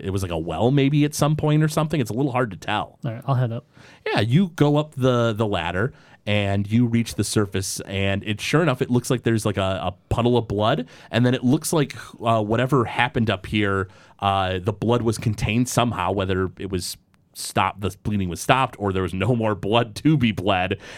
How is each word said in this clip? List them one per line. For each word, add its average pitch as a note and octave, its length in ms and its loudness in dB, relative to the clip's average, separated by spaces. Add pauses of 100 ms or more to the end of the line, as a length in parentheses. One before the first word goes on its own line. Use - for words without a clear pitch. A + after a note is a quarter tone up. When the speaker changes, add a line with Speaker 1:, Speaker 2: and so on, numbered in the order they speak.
Speaker 1:
it G2 80 -6
was, F#2+ 120 -2
like, F2 100 -4
a E2 60 -2
well E2+ 320 0
maybe C#3+ 340 4
at D3 100 -2
some D3+ 220 2
point D3+ 260 2
or D#3 60 2
something. D#3 320 -2
It's G#2+ 100 -2
a G#2 40 -4
little C3 180 -2
hard B2 180 0
to F2+ 60 -12
tell. G2 480 -6
Speaker 2:
All A#2+ 80 -4
right, A2+ 140 -12
I'll C3+ 100 2
head B2 160 0
up. A#2+ 140 -10 (400)
Speaker 1:
Yeah, G#4 140 0
you C#3 360 4
go D3 200 4
up D3+ 200 -2
the, B2 360 2
the G#2+ 140 0
ladder F2+ 460 0 (340)
and G2+ 440 0
you A#2+ 160 4
reach A#2 280 0
the G#2 100 0
surface, G2 560 -2
and G2 440 -2
it, G#2 160 -4
sure D#3 220 0
enough, C#3 200 0
it A#2+ 80 -2
looks B2 180 0
like B2 140 0
there's, A2+ 240 2
like, G2+ 100 0
a, F#2+ 260 -2
a F2+ 120 -4 (160)
puddle A#2+ 260 4
of A#2 120 0
blood, A2 380 0 (240)
and A#2 140 2
then B2 100 4
it B2+ 80 -4
looks C#3 300 2
like, D3 240 0 (240)
uh, A2+ 220 2
whatever A#2+ 420 2
happened A#2 460 0
up G2 160 -4
here, G2 420 0 (300)
uh, F#2+ 400 0
the F2+ 140 -4
blood A2+ 280 0
was A2 160 0
contained A2+ 500 0
somehow, G2+ 460 0
whether F#2+ 460 0
it F#2+ 120 -8
was F2+ 280 -6 (420)
stop, F#2+ 400 -2
the F#2+ 220 -4
bleeding G2+ 260 -2
was E2 120 -6
stopped, C3 380 0
or G2+ 140 -2
there F#2+ 100 -2
was F2 120 -4
no G2 200 0
more A2 200 0
blood A2 420 -2
to D#3 200 2
be A#2 160 2
bled, F#2 460 -2 (200)